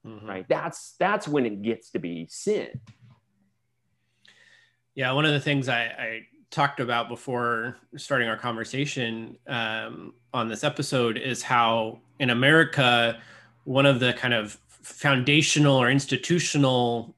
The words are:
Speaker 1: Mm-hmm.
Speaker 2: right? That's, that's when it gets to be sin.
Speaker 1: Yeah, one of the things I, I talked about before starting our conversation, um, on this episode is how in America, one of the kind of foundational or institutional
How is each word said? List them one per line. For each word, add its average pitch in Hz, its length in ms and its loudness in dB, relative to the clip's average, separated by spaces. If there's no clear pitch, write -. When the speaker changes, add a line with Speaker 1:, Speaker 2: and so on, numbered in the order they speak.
Speaker 1:
Mm-hmm. 110 220 -16
Speaker 2:
right? 92 200 -10
That's, - 520 -6
that's 196 260 -2
when 147 180 0
it 107 180 -6
gets - 280 -6
to - 80 -8
be 85 320 -8
sin. 190 380 -4
Speaker 1:
Yeah, 131 180 -2
one 147 120 2
of 151 80 4
the 143 80 2
things 143 280 -2
I, 117 140 0
I 113 380 -8
talked 143 300 0
about 120 280 -2
before 120 680 -4
starting 127 320 -2
our 110 80 -2
conversation, 113 1000 -6
um, 110 680 -8
on 117 160 -2
this 110 160 -6
episode 127 540 -2
is 120 240 -6
how 113 580 0
in 127 100 2
America, 123 920 4
one 135 220 4
of 131 140 6
the 123 140 2
kind 123 200 0
of 104 240 -4
foundational 143 1080 2
or 123 140 4
institutional 131 1300 0